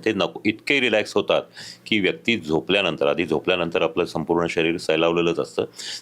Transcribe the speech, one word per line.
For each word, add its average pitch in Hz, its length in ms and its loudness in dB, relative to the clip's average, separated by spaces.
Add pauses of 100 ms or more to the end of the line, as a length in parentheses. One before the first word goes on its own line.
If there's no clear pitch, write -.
ते 110 80 2
नको 92 320 -2
इतके 107 360 0
रिलॅक्स 107 340 0
होतात 90 280 2 (440)
की 107 140 2
व्यक्ती 92 400 0
झोपल्यानंतर, 80 640 0
आधी 71 200 0
झोपल्यानंतर 85 560 0
आपलं 85 220 0
संपूर्ण 85 420 0
शरीर 82 300 0
सैलावलेलंच 85 640 2
असतं, - 260 -4 (380)